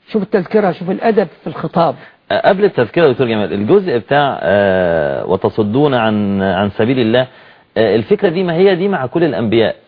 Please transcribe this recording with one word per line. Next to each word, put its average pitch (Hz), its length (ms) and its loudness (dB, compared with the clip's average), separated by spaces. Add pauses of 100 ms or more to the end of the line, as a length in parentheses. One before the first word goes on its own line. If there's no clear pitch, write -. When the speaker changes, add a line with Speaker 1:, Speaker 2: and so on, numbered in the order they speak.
Speaker 1:
شوف 214 160 -4
التذكرة، 196 480 0
شوف 165 180 -8
الأدب 196 380 0 (140)
في - 60 -16
الخطاب. 165 480 -2 (360)
Speaker 2:
قبل 185 340 2
التذكرة 165 400 0
يا 139 60 4
دكتور 123 160 -2
جمال، 104 260 -2
الجزء 139 440 0
بتاع، 139 440 -2
آه، 85 840 0
"وتصدون 110 680 0
عن، 104 480 0
عن 95 280 0
سبيل 117 300 0
الله"، 123 280 2 (500)
آه، 104 180 2
الفكرة 202 340 0
دي 170 140 -2
ما 175 100 -2
هي 190 220 4
دي 175 120 -2
مع 165 180 -2
كل 165 180 -2
الأنبياء، 113 520 0 (120)